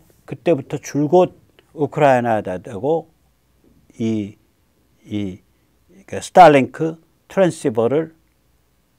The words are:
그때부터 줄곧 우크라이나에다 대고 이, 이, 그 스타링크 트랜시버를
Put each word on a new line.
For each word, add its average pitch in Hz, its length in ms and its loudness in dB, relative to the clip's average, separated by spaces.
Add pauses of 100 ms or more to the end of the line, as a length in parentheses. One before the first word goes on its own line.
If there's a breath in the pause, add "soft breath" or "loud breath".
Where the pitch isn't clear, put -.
(240)
그때부터 147 540 -4
줄곧 151 600 0 (340)
우크라이나에다 120 840 0
대고 139 520 -6 (880)
이, 107 380 -6 (680)
이, 104 340 -10 (680)
그 95 140 -12
스타링크 160 800 4 (280)
트랜시버를 147 840 -2 (840)